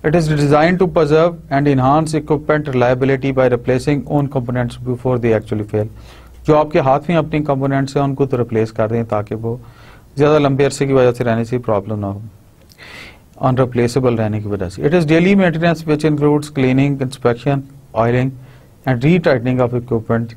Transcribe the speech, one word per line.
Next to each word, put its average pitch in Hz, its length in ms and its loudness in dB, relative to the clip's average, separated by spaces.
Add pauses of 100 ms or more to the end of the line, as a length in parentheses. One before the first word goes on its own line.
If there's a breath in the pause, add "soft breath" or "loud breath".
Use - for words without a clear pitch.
It 156 100 2
is 170 80 2
designed 151 540 2
to 185 100 2
preserve 160 460 2 (200)
and 143 220 2
enhance 147 460 2
equipment 151 540 -2
reliability 127 580 0
by 127 160 2
replacing 127 520 0 (100)
own 143 160 0 (100)
components 123 380 -4 (140)
before 127 280 -2
they 113 240 2
actually 104 300 -6
fail। 107 160 -2 (580 loud breath)
जो 151 100 4
आपके 151 240 2
हाथ 139 200 2 (100)
में 175 80 2
अपने 156 220 -2
कंपोनेंट्स 139 580 -2
हैं, 143 60 2
उनको 139 220 0
तो 127 120 -2
रिप्लेस 113 340 -2
कर 110 160 -2
दें, 117 180 -2
ताकि 107 300 -4
वो 117 260 -6 (560 loud breath)
ज़्यादा 147 200 4
लंबे 139 260 2
अरसे 139 240 0
की 135 60 0
वजह 127 180 4
से 123 120 -4
रहने 113 220 0
से 120 120 -4
प्रॉब्लम 107 420 -2
ना 101 80 -4
हो, 101 140 -8 (1200 loud breath)
अनरिप्लेसेबल 123 760 0
रहने 107 240 -2
की 104 80 -8
वजह 98 200 -4
से। 143 200 -4
It 147 40 0
is 180 120 2
daily 170 300 2
maintenance 165 520 0
which 156 240 0
includes 147 420 0
cleaning, 135 480 2
inspection, 131 580 -2 (380)
oiling 123 320 2 (580 loud breath)
and 127 140 0
retightening 127 680 2
of 120 120 -4
equipment 117 560 -4